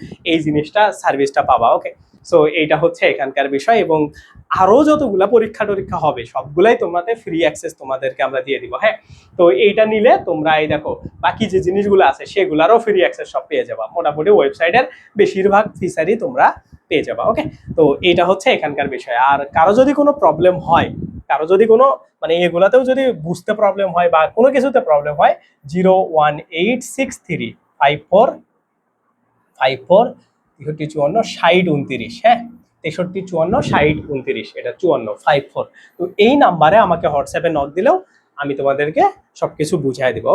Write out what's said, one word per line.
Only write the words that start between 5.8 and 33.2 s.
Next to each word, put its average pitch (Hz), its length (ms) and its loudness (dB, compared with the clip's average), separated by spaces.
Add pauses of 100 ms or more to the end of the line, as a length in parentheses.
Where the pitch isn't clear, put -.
হবে 147 240 -2 (120)
সবগুলাই 160 500 2
তোমাদের 175 400 -4
ফ্রি 170 220 -8
অ্যাক্সেস 151 260 -4 (100)
তোমাদেরকে 131 420 -6
আমরা 131 240 -4
দিয়ে 131 160 -4
দিব। 120 180 -14
হ্যাঁ, 208 140 0 (420)
তো 180 60 2 (220)
এইটা 208 200 4
নিলে 220 260 2 (140)
তোমরা 160 260 -2 (100)
এই 156 60 -2
দেখো 151 240 -4 (300)
বাকি 170 240 -2
যে 185 220 -2
জিনিসগুলো 196 440 2
আছে 143 140 -8
সেগুলারও 175 540 2
ফ্রি 208 200 -2
অ্যাক্সেস 135 340 -2
সব 139 160 -4
পেয়ে 127 200 -2
যাবা। 110 140 -8 (120)
মোটামুটি 156 340 -2
ওয়েবসাইটের 175 560 2 (320)
বেশিরভাগ 196 460 2 (160)
ফিচারই 175 360 -2
তোমরা 156 300 -2 (440)
পেয়ে 151 180 0
যাবা। 117 240 -6
ওকে, 302 120 -2 (340)
তো 165 60 6 (180)
এইটা 180 280 2
হচ্ছে 190 260 0
এখানকার 147 400 -4
বিষয়। 123 220 -6 (120)
আর 139 100 2 (160)
কারো 170 180 4
যদি 262 200 4
কোনো 294 200 2
প্রবলেম 180 460 2
হয়, 151 300 0 (400)
কারো 151 180 -2
যদি 196 180 4
কোনো 226 200 4 (360)
মানে 156 120 -2 (120)
এগুলাতেও 190 380 2
যদি 254 280 0
বুঝতে 170 420 -6
প্রবলেম 202 420 0
হয় 175 140 2
বা 160 180 4
কোনো 240 280 2
কিছুতে 262 260 2
প্রবলেম 147 400 0
হয়, 240 120 4 (320)
জিরো 185 280 2 (200)
ওয়ান 151 220 2 (260)
এইট 247 200 -2 (140)
সিক্স 262 200 -6 (100)
থ্রি 120 220 -8 (320)
ফাইভ 147 180 2 (120)
ফোর 196 180 4 (1300)
ফাইভ 135 180 0 (100)
ফোর 208 180 4 (560)
তেষট্টি 151 320 -8
চুয়ান্ন 151 280 -2
ষাট 180 440 0 (100)
ঊনত্রিশ, 127 480 -8
হ্যাঁ, 233 160 4 (440)
তেষট্টি 180 460 -6